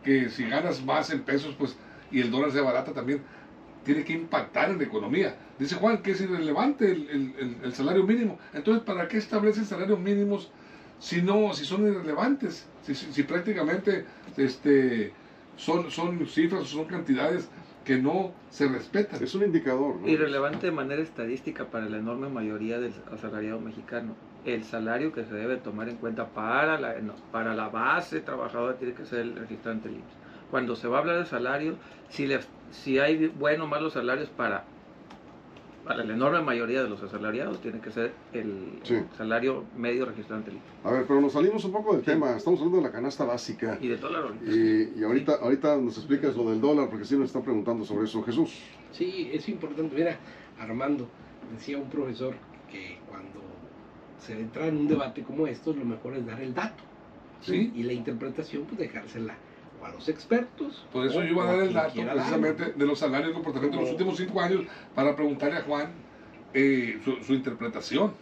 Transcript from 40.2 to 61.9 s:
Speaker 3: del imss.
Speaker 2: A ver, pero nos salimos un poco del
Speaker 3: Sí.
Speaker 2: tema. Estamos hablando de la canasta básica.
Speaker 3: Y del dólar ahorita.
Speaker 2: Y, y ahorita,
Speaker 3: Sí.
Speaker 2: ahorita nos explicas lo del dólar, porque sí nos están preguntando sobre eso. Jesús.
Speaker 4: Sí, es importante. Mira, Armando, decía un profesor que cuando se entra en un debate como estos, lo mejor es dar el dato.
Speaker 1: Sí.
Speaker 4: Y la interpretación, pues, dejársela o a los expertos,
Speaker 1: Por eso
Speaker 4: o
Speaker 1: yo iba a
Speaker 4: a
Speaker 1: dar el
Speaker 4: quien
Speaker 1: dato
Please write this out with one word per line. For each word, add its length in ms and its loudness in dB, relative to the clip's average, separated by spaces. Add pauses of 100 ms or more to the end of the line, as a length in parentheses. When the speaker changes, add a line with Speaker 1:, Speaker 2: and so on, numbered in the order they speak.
Speaker 3:
del 60 -12
imss. 280 -14
Speaker 2:
A 60 2
ver, 160 2
pero 140 8
nos 120 4
salimos 320 4
un 60 -2
poco 220 2
del 80 4
Speaker 3:
Sí. 100 0
Speaker 2:
tema. 240 4
Estamos 240 4
hablando 180 4
de 60 6
la 80 0
canasta 340 -2
básica. 560 -2
Speaker 3:
Y 60 -2
del 120 0
dólar 240 -4
ahorita. 220 -6
Speaker 2:
Y, 540 4
y 40 2
ahorita, 340 4
Speaker 3:
Sí. 60 0
Speaker 2:
ahorita 340 4
nos 200 0
explicas 380 2
lo 140 0
del 120 2
dólar, 280 4
porque 160 -6
sí 100 2
nos 120 4
están 160 -4
preguntando 420 0
sobre 200 0
eso. 180 -2
Jesús. 360 0 (320)
Speaker 4:
Sí, 420 -4
es 160 -4
importante. 460 -4
Mira, 220 0 (420)
Armando, 480 -2 (480)
decía 220 -8
un 120 -8
profesor 460 -4 (360)
que 360 -14
cuando 320 -16 (800)
se 200 -12
entra 280 -4
en 100 0
un 100 0
debate 360 0
como 240 -2
estos, 280 -4
lo 100 -6
mejor 300 -6
es 100 -4
dar 160 -10
el 120 -6
dato. 300 -6 (580)
Speaker 1:
Sí. 340 0
Speaker 4:
Y 80 -4
la 100 -2
interpretación, 720 -6
pues, 140 -10
dejársela 560 -8 (460)
o 40 -14
a 80 -12
los 160 -6
expertos, 840 -2
Speaker 1:
Por 160 0
eso 120 2
Speaker 4:
o 40 0
Speaker 1:
yo 60 0
iba 160 4
a 60 4
Speaker 4:
a 20 6
Speaker 1:
dar 80 6
el 80 4
Speaker 4:
quien 40 0
Speaker 1:
dato 200 2